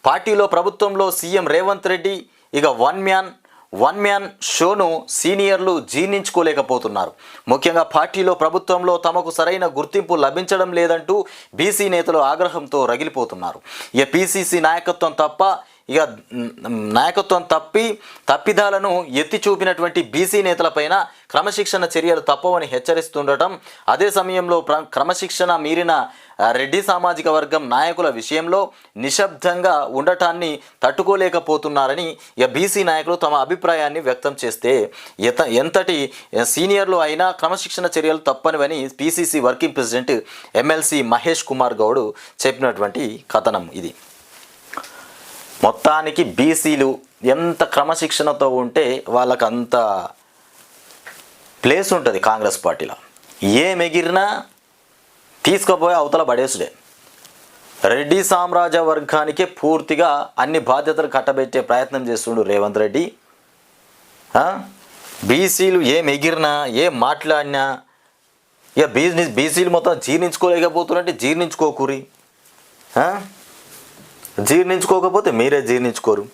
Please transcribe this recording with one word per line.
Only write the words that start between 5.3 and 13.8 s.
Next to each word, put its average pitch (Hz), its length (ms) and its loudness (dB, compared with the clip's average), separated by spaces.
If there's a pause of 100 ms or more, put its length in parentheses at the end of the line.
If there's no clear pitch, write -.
జీర్ణించుకోలేకపోతున్నారు. 139 1200 -2 (360)
ముఖ్యంగా 160 360 2
పార్టీలో, 180 500 0
ప్రభుత్వంలో 180 640 0
తమకు 170 340 -2
సరైన 175 360 0
గుర్తింపు 160 480 -2
లభించడం 180 580 0
లేదంటూ 170 520 0 (300)
బీసీ 196 340 0
నేతలు 170 280 2
ఆగ్రహంతో 147 680 0
రగిలిపోతున్నారు. 120 760 -4 (340)